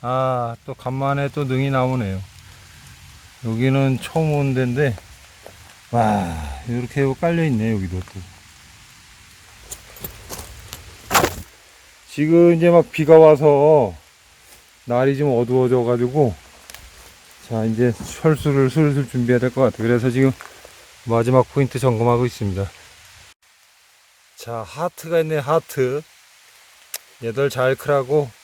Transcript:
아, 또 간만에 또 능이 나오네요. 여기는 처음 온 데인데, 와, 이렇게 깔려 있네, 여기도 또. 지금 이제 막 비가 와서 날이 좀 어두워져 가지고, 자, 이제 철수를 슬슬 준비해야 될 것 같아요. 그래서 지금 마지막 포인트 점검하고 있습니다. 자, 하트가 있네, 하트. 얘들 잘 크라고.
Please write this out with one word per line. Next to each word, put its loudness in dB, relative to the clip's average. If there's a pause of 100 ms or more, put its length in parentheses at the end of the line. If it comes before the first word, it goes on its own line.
아, -4 (100)
또 -12
간만에 -4
또 -6
능이 -2
나오네요. -2 (1200)
여기는 0
처음 -4
온 -2
데인데, -2 (960)
와, -2 (320)
이렇게 -4 (140)
깔려 -2
있네, -2
여기도 -6
또. -14 (4000)
지금 6
이제 2
막 4
비가 6
와서 6 (920)
날이 0
좀 0
어두워져 0
가지고, 0 (1120)
자, -4
이제 0
철수를 0
슬슬 0
준비해야 0
될 -2
것 -2
같아요. 0
그래서 2
지금 2 (720)
마지막 2
포인트 -2
점검하고 0
있습니다. -4 (1700)
자, -12
하트가 -6
있네, -2
하트. -2 (1200)
얘들 -4
잘 -2
크라고. -2 (140)